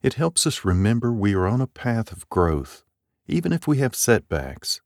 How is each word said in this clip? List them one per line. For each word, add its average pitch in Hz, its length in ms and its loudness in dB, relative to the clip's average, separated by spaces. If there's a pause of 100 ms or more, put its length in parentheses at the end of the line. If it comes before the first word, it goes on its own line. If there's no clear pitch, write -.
It 135 100 2
helps 165 320 0
us - 180 -2
remember 107 480 2
we 101 220 2
are 92 140 2
on 120 120 0
a 131 60 0
path 113 460 -4
of 92 180 -18
growth, 80 540 0 (420)
even 170 260 -2
if 170 160 -2
we 147 120 2
have 131 160 0
setbacks. - 920 -2